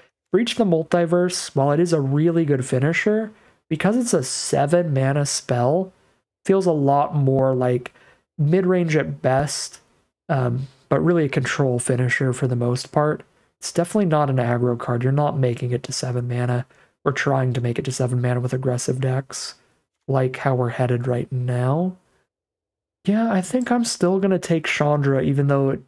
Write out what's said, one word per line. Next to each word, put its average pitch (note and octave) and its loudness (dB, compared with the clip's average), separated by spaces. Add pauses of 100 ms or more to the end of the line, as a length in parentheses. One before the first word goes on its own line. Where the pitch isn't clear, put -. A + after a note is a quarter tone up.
(300)
Breach A#3 0
the A3+ 2
Multiverse, F3 0
while C#3+ 2
it D3+ 2
is E3+ 2
a D#3 2
really D#3+ 2
good C3+ 0
finisher, F#3+ 0 (380)
because F#3 0
it's A#3+ -2
a E3 2
seven D3 0
mana C3+ 0
spell, C#3 -2 (500)
feels F#3+ 2
a F3 4
lot C#3+ 2
more C3 2
like B2+ -2 (420)
mid-range F3 2
at C#3+ -4
best, C#3 -2 (480)
um, C3 -2 (240)
but C#3 2
really E3 2
a C3+ -2
control C3 0
finisher B2+ 0
for C3+ -2
the B2+ -2
most A#2+ -2
part. D3+ 0 (360)
It's - -10
definitely F#3 0
not D3+ 2
an C3 0
aggro A#2+ 0
card. A#2+ -2
You're B2+ 2
not D3 0
making B2 -2
it B2 -4
to - -12
seven B2 -4
mana B2 -2 (380)
or C#3+ 0
trying C3+ 0
to B2 -4
make A#2+ -4
it C#3 -4
to C#3 -4
seven B2 -2
mana B2 0
with B2 -4
aggressive C3 -2
decks, C3 -6 (520)
like C3 0
how C3+ -2
we're B2 0
headed B2 -2
right A#2+ -4
now. B2+ -2 (1120)
Yeah, A3 2
I F#3+ 2
think B3 -2
I'm A#3+ 2
still F#3+ 0
gonna F#3+ 2
take E3 -2
Chandra, C#3+ 2
even C#3+ 2
though C#3 2
it - -4